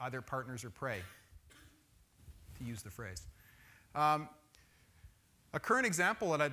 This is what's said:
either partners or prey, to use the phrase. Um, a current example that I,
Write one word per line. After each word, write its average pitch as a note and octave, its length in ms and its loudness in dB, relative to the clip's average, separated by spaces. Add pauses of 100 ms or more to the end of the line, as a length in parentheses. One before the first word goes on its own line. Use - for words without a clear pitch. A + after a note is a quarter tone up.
either B2+ 180 -4
partners B2 420 -6
or B2 60 -8
prey, A2+ 300 -4 (1600)
to C3+ 60 -8
use A#2 180 -6
the G#2+ 80 -14
phrase. F#2+ 340 -10 (680)
Um, D3+ 360 4 (1200)
a D3+ 60 -2
current B3+ 260 4
example F#3 460 2
that D3+ 100 4
I, D3 120 4